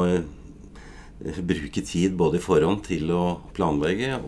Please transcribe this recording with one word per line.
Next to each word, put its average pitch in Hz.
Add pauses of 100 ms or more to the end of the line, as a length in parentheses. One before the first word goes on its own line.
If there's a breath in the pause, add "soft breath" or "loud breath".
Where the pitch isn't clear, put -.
eh, -
bruke 82
tid 90
både 82
i 85
forhånd 95
til 78
å 87 (140)
planlegge, 92